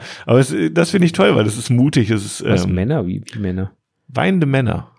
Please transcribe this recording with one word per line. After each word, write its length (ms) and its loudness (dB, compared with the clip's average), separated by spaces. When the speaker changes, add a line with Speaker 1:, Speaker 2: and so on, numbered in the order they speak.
Speaker 1:
Aber 140 6
es, 120 0
das 180 0
finde 160 2
ich 60 0
toll, 240 2
weil 80 2
das 120 -2
ist 140 -4
mutig. 380 2
Das 140 0
ist, 220 -10
Speaker 2:
Was, 200 2
Speaker 1:
ähm, 100 -2
Speaker 2:
Männer? 320 -2
Wie, 160 -6
wie 60 -12
Männer? 340 -6
Speaker 1:
Weinende 380 0
Männer. 520 -2